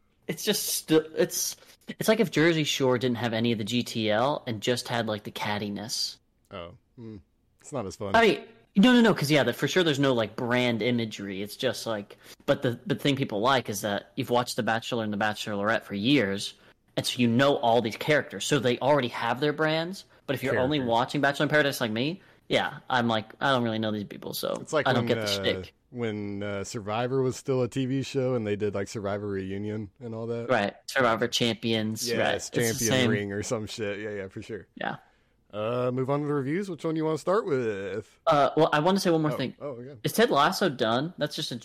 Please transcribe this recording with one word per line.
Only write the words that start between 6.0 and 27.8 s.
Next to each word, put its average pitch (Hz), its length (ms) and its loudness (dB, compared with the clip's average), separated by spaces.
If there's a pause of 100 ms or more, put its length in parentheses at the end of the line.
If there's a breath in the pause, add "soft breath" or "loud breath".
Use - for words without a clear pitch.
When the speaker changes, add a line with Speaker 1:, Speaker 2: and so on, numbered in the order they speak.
Speaker 2:
Oh, 87 200 -12 (260)
hmm. 113 200 -16 (440)
It's - 120 -18
not 117 140 -6
as 90 100 -10
fun. 101 200 -2
Speaker 1:
I 233 60 6
mean, 202 180 4 (360)
no, 247 160 8
no, 240 80 8
no, 220 140 6
'cause, 139 160 0
yeah, 143 120 6
the, 117 100 2
for - 160 -2
sure 185 140 2
there's 147 160 2
no, 139 140 4
like, 113 240 0
brand 120 460 0
imagery. 107 600 -2
It's 104 140 -10
just, 123 300 -4
like, 107 300 -6 (300 loud breath)
but - 160 2
the, 120 240 0
the 139 80 0
thing 139 220 2
people 113 240 -2
like 127 280 2
is 104 120 -6
that 101 360 -2
you've 123 140 -6
watched 123 260 0
The 127 60 0
Bachelor 113 420 -2
and 104 80 -4
The 104 40 -4
Bachelorette 107 640 0
for - 120 -10
years, 104 600 0 (420 soft breath)
and 127 80 -2
so - 140 -4
you 120 100 4
know 135 280 4
all 117 260 4
these 107 140 -4
characters. 135 480 0
So 139 140 2
they 123 200 2
already 131 300 4
have 120 320 -2
their 147 120 2
brands, 160 520 -2 (220 soft breath)
but 135 80 0
if 117 80 -4
you're 127 160 0
only 139 200 2
Speaker 2:
Characters. 123 120 0
Speaker 1:
watching 127 300 2
Bachelor 143 240 2
in 139 60 0
Paradise 143 300 2
like 117 100 0
me, 135 320 -2 (260 soft breath)
yeah, 98 300 0 (100)
I'm 120 200 2
like, 110 320 -2
"I 139 100 2
don't 127 120 4
really 110 160 0
know 110 140 -2
these 104 120 -4
people, - 300 -10
so - 260 -4
Speaker 2:
It's - 120 -10
like 151 140 2
Speaker 1:
I 131 60 4
don't 120 140 2
Speaker 2:
when, 117 100 2
Speaker 1:
get 107 100 -4
the 101 60 0
Speaker 2:
uh, 101 100 -2
Speaker 1:
shtick." 95 320 -4 (160)
Speaker 2:
when, 104 520 -4
uh, 101 220 -4
Survivor 123 580 -2
was 127 140 0
still 127 260 -2
a 117 60 0
T 135 180 -2